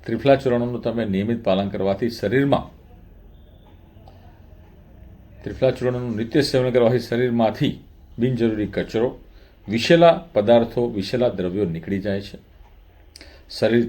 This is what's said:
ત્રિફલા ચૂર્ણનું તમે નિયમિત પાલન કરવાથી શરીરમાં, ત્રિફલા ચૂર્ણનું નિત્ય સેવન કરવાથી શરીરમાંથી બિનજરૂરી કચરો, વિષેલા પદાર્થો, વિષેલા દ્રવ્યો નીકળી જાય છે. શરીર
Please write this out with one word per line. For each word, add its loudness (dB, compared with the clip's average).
ત્રિફલા 2
ચૂર્ણનું -2
તમે -2
નિયમિત -2
પાલન 0
કરવાથી -2
શરીરમાં, 0
ત્રિફલા -2
ચૂર્ણનું -4
નિત્ય 0
સેવન 0
કરવાથી 2
શરીરમાંથી 0
બિનજરૂરી 0
કચરો, -2
વિષેલા 6
પદાર્થો, 4
વિષેલા -2
દ્રવ્યો -2
નીકળી -4
જાય -4
છે. -16
શરીર 2